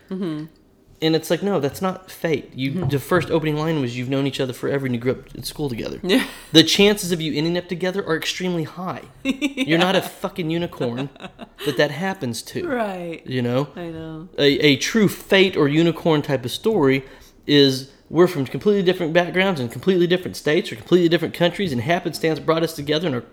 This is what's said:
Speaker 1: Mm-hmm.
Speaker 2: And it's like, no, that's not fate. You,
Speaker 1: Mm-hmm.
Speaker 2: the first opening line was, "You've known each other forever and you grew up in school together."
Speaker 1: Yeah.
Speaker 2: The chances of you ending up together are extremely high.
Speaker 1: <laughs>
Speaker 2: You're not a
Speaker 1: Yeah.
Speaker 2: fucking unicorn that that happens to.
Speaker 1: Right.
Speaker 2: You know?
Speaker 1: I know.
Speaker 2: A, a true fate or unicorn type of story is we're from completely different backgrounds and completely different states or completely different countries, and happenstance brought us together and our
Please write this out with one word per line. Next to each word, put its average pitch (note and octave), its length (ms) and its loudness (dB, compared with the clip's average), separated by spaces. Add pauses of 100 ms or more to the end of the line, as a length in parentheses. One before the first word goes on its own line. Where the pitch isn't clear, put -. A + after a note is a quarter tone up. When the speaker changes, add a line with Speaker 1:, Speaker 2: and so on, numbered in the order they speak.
(100)
Speaker 1:
Mm-hmm. E3 360 -6 (560)
Speaker 2:
And D#3+ 140 4
it's D#3 120 -2
like, E3+ 140 0
no, G3 180 0
that's C#3 220 -2
not F#3 280 -4
fate. - 440 -4
You, C3+ 180 -4
Speaker 1:
Mm-hmm. F3 160 -2
Speaker 2:
the C#3 100 0
first - 320 0
opening D#3 280 0
line D#3 220 0
was, B2 180 -2
"You've B2 100 -4
known C#3 180 0
each C3+ 140 -4
other B2+ 140 -2
forever C#3 320 -4
and B2 80 -2
you A#2 60 -2
grew B2 120 0
up - 220 -10
in - 80 -12
school D3 260 -6
together." G#2 340 -6
Speaker 1:
Yeah. G3 220 2 (280)
Speaker 2:
The D#3 100 8
chances G3+ 500 4
of E3 80 -2
you D#3+ 140 -4
ending E3 240 0
up F3 100 -8
together F#3 380 -4
are D#3+ 100 -2
extremely F3 460 -4
high. D#3 400 -10 (100)
Speaker 1:
<laughs> - 120 -20
Speaker 2:
You're C#4 540 0
not F#3+ 180 2
a - 20 4
Speaker 1:
Yeah. - 100 -4
Speaker 2:
fucking - 420 -6
unicorn C#3+ 600 -4 (560)
that C#3 100 -2
that D3 140 2
happens C#3+ 520 -6
to. - 240 -8
Speaker 1:
Right. F#3+ 600 -6
Speaker 2:
You B2+ 160 -2
know? B2+ 340 0
Speaker 1:
I F3 120 -10
know. D#3+ 400 -12 (100)
Speaker 2:
A, C#3+ 80 4 (140)
a D3 160 6
true G#3 320 2
fate F#3+ 480 2
or C#3+ 120 4
unicorn D#3+ 540 2
type C3 220 -2
of A#2+ 80 -4
story C3+ 520 2 (420)
is C#3 440 4 (180)
we're E3+ 200 4
from C#3 180 -2
completely G3+ 380 0
different F3 280 0
backgrounds F3 480 2
and A#2+ 100 -4
completely F3 360 2
different F3 300 -2
states - 360 0
or A2+ 40 -10
completely F3 340 4
different D#3+ 240 0
countries, F3 380 0
and A#2+ 100 -2
happenstance D#3+ 560 -2
brought D#3+ 240 0
us D#3+ 120 -2
together D3+ 340 -2
and B2+ 80 -2
our A2+ 160 -6